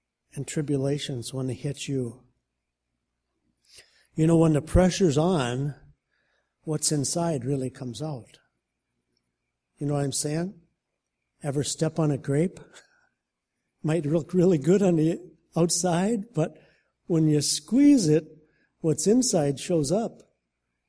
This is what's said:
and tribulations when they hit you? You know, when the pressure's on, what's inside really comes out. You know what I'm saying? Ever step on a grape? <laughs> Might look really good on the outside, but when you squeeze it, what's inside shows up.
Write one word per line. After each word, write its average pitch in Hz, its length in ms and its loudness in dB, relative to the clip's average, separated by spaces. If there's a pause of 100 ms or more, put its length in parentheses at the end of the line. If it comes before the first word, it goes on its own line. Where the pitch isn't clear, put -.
(340)
and 135 120 -12
tribulations 139 840 -6
when 131 140 -6
they 123 80 -6
hit 139 340 -10
you? 127 360 -6 (1900)
You 160 120 0
know, 165 100 4
when 160 160 4
the 143 80 2
pressure's 175 560 2
on, 143 600 0 (880)
what's 156 280 -4
inside 151 540 -2
really 131 240 -4
comes 127 320 -12
out. 143 360 -12 (1400)
You 147 80 -6
know 147 80 -2
what 143 100 -2
I'm 135 80 -4
saying? 165 420 -6 (880)
Ever 143 220 -2
step - 340 -4
on 156 120 0
a 139 80 -2
grape? 151 420 -2 (600)
<laughs> - 600 -20
Might 160 220 -2
look 156 300 -2
really 180 240 4
good 180 240 2
on 180 140 4
the 160 220 2 (380)
outside, 180 680 0 (100)
but 156 240 -2 (480)
when 160 200 2
you 151 140 2
squeeze 262 680 4
it, 151 160 4 (580)
what's 156 260 0
inside 170 500 2
shows 156 320 -2
up. 208 320 -4 (680)